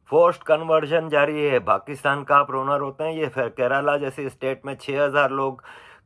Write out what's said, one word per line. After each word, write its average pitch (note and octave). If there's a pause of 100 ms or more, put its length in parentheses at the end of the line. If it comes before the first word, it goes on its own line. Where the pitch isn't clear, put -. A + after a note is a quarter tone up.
forced E3+
conversion D#3+
जारी D3+
है। C#3
पाकिस्तान C#3
का D3
आप C#3+
रोना C3+
रोते C#3
हैं, D#3+
ये D#3
फिर A#2+
केरला C#3
जैसे C#3
state C3
में C3+
छः C#3+
हज़ार C#3+
लोग C3+ (440)